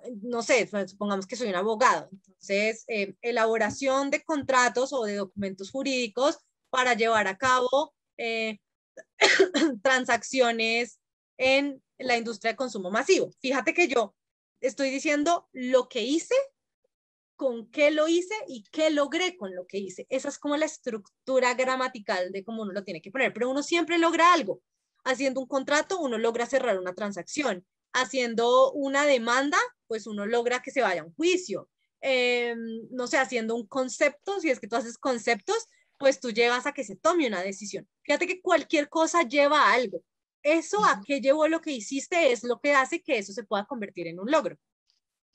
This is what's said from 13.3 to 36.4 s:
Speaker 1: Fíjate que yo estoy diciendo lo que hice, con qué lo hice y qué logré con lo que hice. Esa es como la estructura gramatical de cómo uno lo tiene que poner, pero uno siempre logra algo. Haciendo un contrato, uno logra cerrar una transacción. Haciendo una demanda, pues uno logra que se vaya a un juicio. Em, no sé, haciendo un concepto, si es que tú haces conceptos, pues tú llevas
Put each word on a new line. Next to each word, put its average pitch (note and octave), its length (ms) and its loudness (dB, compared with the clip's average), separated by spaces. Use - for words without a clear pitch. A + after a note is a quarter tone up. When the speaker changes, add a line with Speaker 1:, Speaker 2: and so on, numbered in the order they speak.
Speaker 1:
Fíjate C4+ 320 0
que F4 140 4
yo A#3 280 0
estoy C4+ 300 -2
diciendo D4 640 0
lo B3+ 360 2
que A3 140 -4
hice, D#4+ 320 0
con A#3 360 -4
qué D4 200 4
lo D#4 160 2
hice F4+ 280 0
y A#3+ 240 -12
qué D#4 180 2
logré D#4+ 480 0
con F#3+ 180 -10
lo F3+ 120 -10
que F#3+ 120 -10
hice. G3 300 -10
Esa C4+ 200 -4
es - 100 -12
como D4 180 -4
la D#4 80 0
estructura B3+ 920 -2
gramatical B3 760 -4
de G3 120 -8
cómo A3+ 200 -10
uno G3 100 -8
lo G3 100 -6
tiene F3+ 180 -10
que G3 100 -18
poner, B3+ 220 0
pero B3 160 -2
uno C#4 140 -2
siempre E4+ 340 0
logra E4 360 4
algo. G3+ 280 -2
Haciendo C4 380 -2
un B3 60 -10
contrato, D4 520 0
uno B3 180 -2
logra A#3 280 0
cerrar A#3+ 340 0
una F3+ 140 -6
transacción. G3+ 720 -6
Haciendo B3 800 2
una C#4 320 0
demanda, C4+ 520 2
pues A3 200 -8
uno G3+ 180 -6
logra A#3+ 360 0
que C4 100 -14
se C4+ 100 0
vaya F3+ 200 0
a D#3 40 -14
un E3 100 -20
juicio. F4 540 0
Em, B3 560 0
no B3 160 -6
sé, D#4 100 0
haciendo A#3 380 0
un A#3+ 120 -6
concepto, C#4+ 720 -2
si D#4+ 100 0
es B3 100 0
que A3 80 -14
tú A3 80 -6
haces A#3 220 -4
conceptos, B3 680 -2
pues C4+ 200 4
tú A#3+ 120 -4
llevas A#3+ 340 2